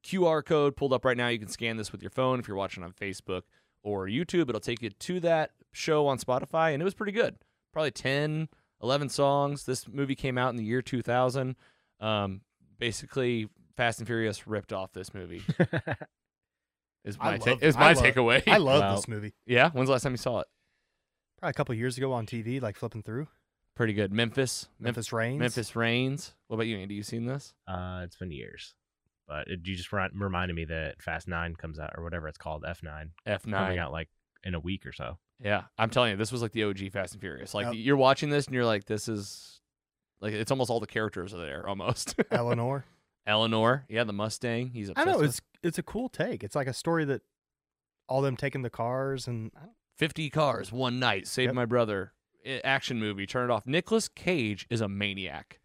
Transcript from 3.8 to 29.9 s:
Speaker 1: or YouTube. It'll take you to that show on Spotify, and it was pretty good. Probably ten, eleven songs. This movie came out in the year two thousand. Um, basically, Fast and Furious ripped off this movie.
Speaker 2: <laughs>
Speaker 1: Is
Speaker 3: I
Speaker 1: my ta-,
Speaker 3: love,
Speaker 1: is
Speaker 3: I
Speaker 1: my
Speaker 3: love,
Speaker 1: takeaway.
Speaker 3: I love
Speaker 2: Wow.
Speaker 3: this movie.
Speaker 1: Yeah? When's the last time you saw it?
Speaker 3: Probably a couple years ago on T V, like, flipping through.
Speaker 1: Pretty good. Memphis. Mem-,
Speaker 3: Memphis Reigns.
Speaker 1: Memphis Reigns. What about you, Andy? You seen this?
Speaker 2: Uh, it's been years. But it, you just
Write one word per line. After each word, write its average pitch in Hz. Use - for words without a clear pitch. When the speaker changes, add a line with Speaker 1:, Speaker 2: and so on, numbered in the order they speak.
Speaker 1:
or 98
YouTube. 160
It'll 110
take 120
you 107
to -
that 165
show 151
on 131
Spotify, 160
and 139
it 175
was 196
pretty 208
good. 214
Probably 156
ten, 151
eleven 135
songs. 143
This 127
movie 135
came 131
out 127
in 120
the 110
year 120
two 123
thousand. 127
Um, 101
basically, 120
Fast 117
and 110
Furious 113
ripped 107
off 95
this -
movie. 87
Speaker 2:
<laughs> -
Speaker 1:
Is 101
Speaker 3:
I 139
Speaker 1:
my 101
ta-, -
Speaker 3:
love, 127
Speaker 1:
is 156
Speaker 3:
I 123
Speaker 1:
my 160
Speaker 3:
love, 131
Speaker 1:
takeaway. 127
Speaker 3:
I 196
love 147
Speaker 2:
Wow. 98
Speaker 3:
this 101
movie. 104
Speaker 1:
Yeah? 123
When's 131
the -
last 127
time 135
you 117
saw 120
it? -
Speaker 3:
Probably 165
a -
couple 135
years 123
ago 135
on 117
T 117
V, 120
like, 110
flipping 110
through. 123
Speaker 1:
Pretty 110
good. 98
Memphis. 117
Mem-, 107
Speaker 3:
Memphis 120
Reigns. 120
Speaker 1:
Memphis 120
Reigns. 123
What 113
about 113
you, 110
Andy? 98
You 101
seen 113
this? 139
Speaker 2:
Uh, 90
it's 87
been 90
years. 55
But 73
it, 90
you 95
just 87